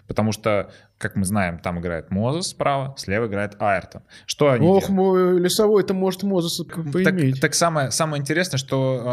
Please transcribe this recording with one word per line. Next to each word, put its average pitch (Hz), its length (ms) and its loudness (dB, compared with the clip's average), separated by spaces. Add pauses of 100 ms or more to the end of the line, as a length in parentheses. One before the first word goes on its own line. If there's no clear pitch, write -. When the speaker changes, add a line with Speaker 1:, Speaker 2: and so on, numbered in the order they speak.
Speaker 1:
Потому 107 260 0
что, 104 380 -2 (280)
как - 180 -6
мы 98 80 0
знаем, 90 340 -2
там 87 220 -6
играет 85 300 -6
Мозес 127 380 -2
справа, 139 500 -4
слева 107 280 -2
играет 101 340 -6
Айртон. 101 420 -2 (240)
Что - 260 2
они 127 160 4
Speaker 2:
Ох, 190 180 6
Speaker 1:
делают? 190 40 -2
Speaker 2:
мой 185 500 4
Лесовой-то 196 540 2
может 185 280 -2
Мозеса 175 420 -2
п-, 170 180 -10 (200)
Speaker 1:
Так, 185 140 2
Speaker 2:
поиметь. 131 240 0
Speaker 1:
так 151 140 0
самое, 160 360 0
самое 151 300 -2
интересное, 156 380 -2
что, 131 440 -2 (100)